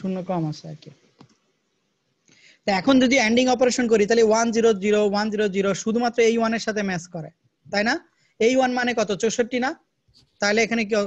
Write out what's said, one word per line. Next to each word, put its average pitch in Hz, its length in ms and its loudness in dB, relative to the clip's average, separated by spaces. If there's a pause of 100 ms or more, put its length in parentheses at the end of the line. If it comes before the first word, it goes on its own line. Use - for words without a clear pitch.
শূন্য 185 220 -6
কম 180 280 -4
আছে - 200 -14
আর 151 120 -16
কি। 147 80 -20 (1800)
তা - 20 0 (120)
এখন 269 220 4
যদি 254 120 2 (120)
এন্ডিং 240 180 2 (100)
অপারেশন 247 320 0
করি, 214 180 4
তাহলে 226 260 4
ওয়ান 226 240 2
জিরো 226 140 4 (140)
জিরো, 208 160 2 (120)
ওয়ান 202 220 -2
জিরো 214 120 -2 (100)
জিরো 196 140 0 (140)
শুধুমাত্র 233 360 -2 (100)
এই 226 80 0
ওয়ান 226 160 0
এর 226 140 -6
সাথে 214 220 -4
ম্যাচ 175 180 -6
করে, 156 220 -14 (360)
তাই 202 180 -4
না? 240 120 0 (440)
এই 226 160 2
ওয়ান 254 220 2
মানে 247 220 -2
কত? 214 100 -2 (140)
চৌষট্টি 233 360 -2
না? 254 120 -2 (680)
তাহলে 208 240 0
এখানে 226 240 -4
কি, 226 60 -2 (120)